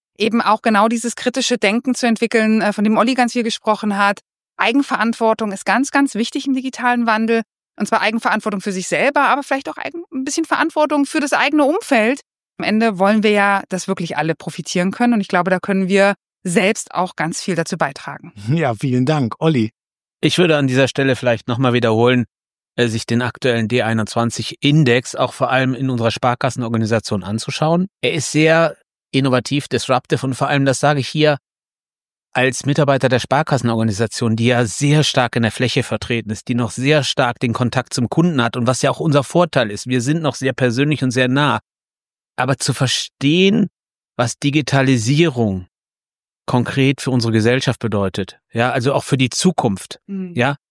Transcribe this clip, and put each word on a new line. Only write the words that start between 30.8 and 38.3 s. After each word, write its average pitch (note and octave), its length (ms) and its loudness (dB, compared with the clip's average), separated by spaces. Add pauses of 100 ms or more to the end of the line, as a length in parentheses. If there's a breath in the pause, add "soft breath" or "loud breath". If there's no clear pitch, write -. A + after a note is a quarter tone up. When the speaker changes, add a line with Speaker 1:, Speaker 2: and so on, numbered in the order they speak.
Speaker 3:
ich B2 80 -4
hier D3+ 300 2 (920)
als B2+ 320 0
Mitarbeiter C#3 440 2
der B2 100 2
Sparkassenorganisation, A2+ 1200 0
die A2+ 100 0
ja B2 180 2
sehr C#3+ 380 2
stark B2 340 0
in A#2 60 0
der A2 80 2
Fläche B2 320 -2
vertreten A2+ 480 -4
ist, - 160 -8
die B2 80 -2
noch A#2+ 160 -2
sehr C#3+ 320 0
stark B2 380 -2
den A#2+ 120 0
Kontakt B2 400 -2
zum A#2+ 160 0
Kunden D#3+ 340 2